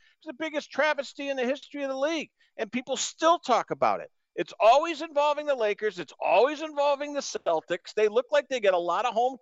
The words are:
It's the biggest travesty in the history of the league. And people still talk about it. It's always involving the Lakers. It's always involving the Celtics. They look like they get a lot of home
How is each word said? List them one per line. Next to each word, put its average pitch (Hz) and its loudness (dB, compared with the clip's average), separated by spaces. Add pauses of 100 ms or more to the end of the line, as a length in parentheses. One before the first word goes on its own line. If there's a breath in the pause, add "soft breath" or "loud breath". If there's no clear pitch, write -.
(180)
It's - -20
the 311 -12
biggest 302 -6
travesty 277 -2
in 277 -4
the 254 -2
history 285 -6
of 269 -4
the 269 -6
league. 294 -2 (280)
And 220 -8
people 254 -4
still - 2
talk 214 0
about 117 2
it. 78 -14 (240)
It's - -6
always 285 4
involving 294 -2
the 285 0
Lakers. 208 -2
It's 151 -12
always 247 4
involving 294 -2
the 277 -4
Celtics. - -6
They 214 2
look 247 0
like 294 2
they 254 -4
get 196 4
a 180 2
lot 175 -2
of 240 -2
home 247 0